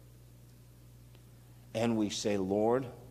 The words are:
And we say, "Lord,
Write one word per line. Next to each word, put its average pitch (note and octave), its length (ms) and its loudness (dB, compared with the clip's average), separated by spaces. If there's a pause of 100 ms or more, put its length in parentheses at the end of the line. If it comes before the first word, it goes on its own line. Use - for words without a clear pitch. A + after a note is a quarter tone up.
(1700)
And A2+ 240 0
we G#2 120 2
say, G2+ 280 0
"Lord, G#2+ 480 2 (260)